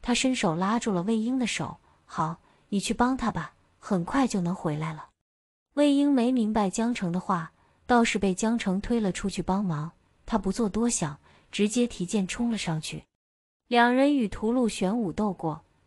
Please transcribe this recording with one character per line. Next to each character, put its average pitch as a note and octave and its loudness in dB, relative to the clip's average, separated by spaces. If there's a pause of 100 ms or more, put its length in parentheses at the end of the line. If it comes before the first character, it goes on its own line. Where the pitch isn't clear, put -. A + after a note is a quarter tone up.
他 B3 0
伸 C4 2
手 F#3+ 2
拉 F#3+ 0
住 A3+ -2
了 F3+ 2
魏 A3+ 0
婴 B3 0
的 A#3 0
手 - -6 (260)
，“好， E3 -6 (260)
你 G3+ -2
去 G#3 -2
帮 B3 2
他 A#3 -2
吧， D#3+ -8 (260)
很 F3+ -2
快 C4 0
就 G3+ -2
能 E3+ -2
回 D3+ -4
来 D#3 -6
了。” D3+ -14 (640)
魏 C#4+ 4
婴 C#4+ 4
没 B3 4
明 A3+ 2
白 G#3+ 2
江 A3+ -2
城 F#3 -4
的 F3 -2
话， F3 -4 (320)
倒 A#3+ 6
是 G#3+ 0
被 F#3+ 2
江 A3+ 0
城 G3 0
推 A#3 0
了 F#3+ 0
出 - -4
去 F3+ -4
帮 F#3+ -2
忙， D#3+ -4 (320)
他 A#3 -2
不 F#3+ 0
做 A3+ 0
多 A3 0
想， D3+ -4 (320)
直 G#3 2
接 A#3+ 2
提 F#3 -6
剑 F#3+ 0
冲 A#3 -2
了 G#3+ -2
上 D#3+ -4
去。 - -12 (640)
两 A#3+ 6
人 C#4 4
与 B3 2
屠 A3 -2
戮 B3+ 4
玄 G3+ 0
武 F3+ -2
斗 G#3 0
过， D#3 -6 (240)